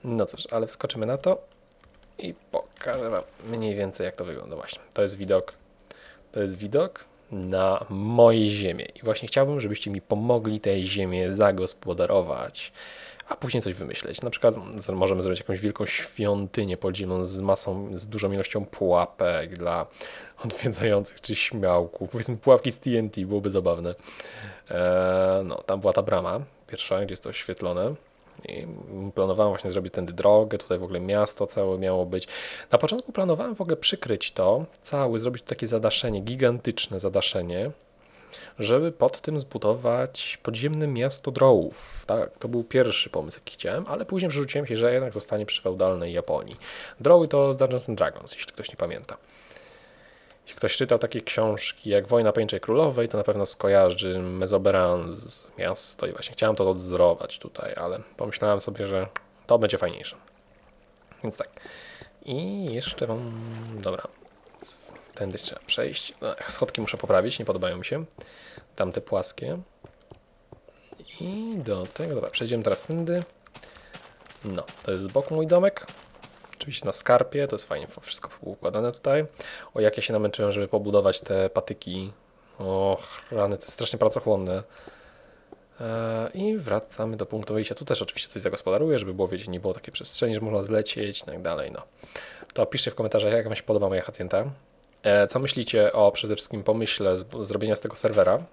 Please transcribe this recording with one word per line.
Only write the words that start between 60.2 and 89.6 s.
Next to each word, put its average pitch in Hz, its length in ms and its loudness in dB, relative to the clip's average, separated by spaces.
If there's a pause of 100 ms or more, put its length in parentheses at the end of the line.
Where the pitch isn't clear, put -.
Więc 107 140 -6
tak. - 120 -8 (760)
I 180 400 -6
jeszcze 123 420 -4
wam, 117 260 -6 (480)
dobra, - 220 -4 (1160)
tędy 95 180 -6
trzeba - 280 -10
przejść. - 540 -4
No, - 140 -6 (140)
schodki - 320 -2
muszę 107 160 -4
poprawić, 101 420 4
nie 113 60 -6
podobają 92 320 -2
mi 90 80 -10
się. 156 200 -4 (720)
Tamte 101 240 0
płaskie. 117 580 -4 (1600)
I 214 360 -6
do 104 300 -4
tego, 165 280 -6
dobra, - 160 -4
przejdziemy 117 320 -2
teraz 104 200 0
tędy. 170 400 -2 (1200)
No, 95 200 -6 (180)
to 98 100 -4
jest 95 120 -2
z 95 40 -6
boku 135 260 -2
mój 156 120 0
domek. 180 400 4 (720)
Oczywiście - 300 -8
na 95 60 0
skarpie, 127 560 2
to - 60 -4
jest - 140 -8
fajnie 71 180 -6 (140)
wszystko - 300 -10 (100)
układane 107 520 -4
tutaj. 147 340 2 (480)
O, 110 60 0
jak 107 160 6
ja 110 60 -4
się 120 100 -2
namęczyłem, 107 400 2
żeby 101 160 -2
pobudować 101 520 4
te 95 300 0
patyki. 95 600 -4 (460)
Och, 95 600 0 (100)
rany, 101 260 0
to - 60 -14
jest - 100 -8
strasznie 117 260 -4
pracochłonne. 98 640 2 (1200)
E, 113 540 -4
i 208 220 -2
wracamy 110 600 -2
do 104 100 -4
punktu 107 280 -4
wyjścia. 107 200 0
Tu 147 100 -12
też 110 180 0
oczywiście - 260 -8
coś - 140 -10
zagospodaruję, 120 560 2
żeby 95 160 -4
było, 95 140 0
wiecie, 92 220 -6
nie 90 100 -4